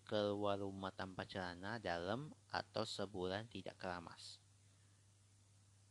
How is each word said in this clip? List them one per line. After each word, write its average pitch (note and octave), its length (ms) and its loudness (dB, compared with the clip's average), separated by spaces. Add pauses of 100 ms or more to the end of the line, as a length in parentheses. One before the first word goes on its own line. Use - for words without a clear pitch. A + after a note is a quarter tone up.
keluar G#2 560 4
rumah G2 320 -2
tanpa F#2+ 320 -4
celana F#2+ 560 -2
dalam F#2+ 480 2 (240)
atau G#2+ 320 0
sebulan G2 640 -2
tidak - 320 -8
keramas? F2 560 -6 (1500)